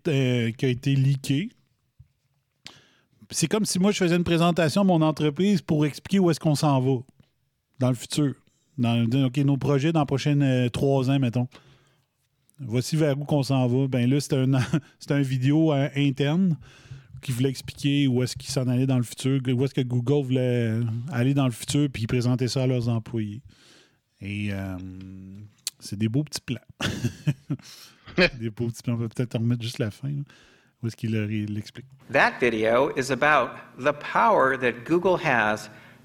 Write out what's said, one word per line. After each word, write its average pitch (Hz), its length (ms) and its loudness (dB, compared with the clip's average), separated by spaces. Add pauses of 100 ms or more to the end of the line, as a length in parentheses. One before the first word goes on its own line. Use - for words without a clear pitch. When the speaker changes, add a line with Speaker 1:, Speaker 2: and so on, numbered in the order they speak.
Speaker 1:
euh, 127 440 2
qui - 140 -4
a 131 40 2
été 127 260 0
leakée. 139 540 0 (1800)
C'est - 160 -2
comme 214 180 0
si - 140 -2
moi, 196 120 4
je 196 60 0
faisais 175 180 2
une 175 80 2
présentation 170 580 2
à - 20 4
mon 180 180 4
entreprise 156 600 2
pour 156 240 0
expliquer 170 340 -2
où 180 100 4
est-ce 156 100 0
qu'on 156 160 2
s'en 139 260 2
va 131 180 2 (800)
dans 127 100 2
le 127 60 0
futur. 139 380 -2 (440)
Dans, 117 300 2
dans, 135 180 2
OK, 123 120 -2
nos 139 200 2
projets 139 340 2
dans 165 100 2
les 143 40 2
prochaines, 143 380 0
euh, 127 260 2
trois 135 400 0
ans, 139 100 2
mettons. 123 280 0 (1120)
Voici 123 360 -4
vers 151 240 2
où 147 40 -6
qu'on 143 200 0
s'en 131 240 2
va. 131 200 2
Ben 127 220 0
là, 139 100 2
c'est - 140 -4
un, 131 180 2 (280)
<laughs> - 200 -20
c'est - 120 -6
un 143 100 2
vidéo, 143 520 2
euh, 139 220 2
interne 143 640 2 (640)
qui - 100 -8
voulait 127 180 0
expliquer 143 580 -2
où 123 160 2
est-ce 123 120 -4
qu'ils - 160 -14
s'en 127 160 0
allaient 127 200 2
dans 131 100 2
le 123 60 0
futur, 135 440 -2
où 127 160 0
est-ce 135 120 -2
que 143 60 0
Google 123 440 0
voulait 123 540 0 (320)
aller 123 240 0
dans 139 100 2
le 123 60 2
futur, 147 400 -2
puis 113 120 -6
ils 113 40 -4
présentaient 123 400 0
ça 131 160 -2
à 127 40 0
leurs 123 220 0
employés. 113 520 -4 (800)
Et, 101 300 -6
euh, 95 260 -6 (1040)
c'est - 180 -10
des 110 120 0
beaux 135 140 -2
petits - 180 -10
plans. - 180 -10 (200)
<laughs> - 80 -4 (1500)
Des 113 100 -4
beaux 117 180 -6
petits - 160 -8
plans. 120 120 -2
On - 20 -4
va 117 100 -4
peut-être 120 280 -6
en 120 40 0
remettre 117 240 0
juste 117 160 -10
la 113 100 -2
fin, 135 200 -12
là, 143 120 -6 (600)
où 113 40 -4
est-ce 107 100 -8
qu'il 110 160 -4
leur, 107 180 -2
il 104 220 -4
l'explique. - 320 -12 (260)
Speaker 2:
That 190 300 2
video 117 560 2
is 127 140 -2
about 135 400 2 (280)
the 139 140 0
power 147 640 2
that 123 260 -2
Google 175 400 2
has 110 440 2 (360)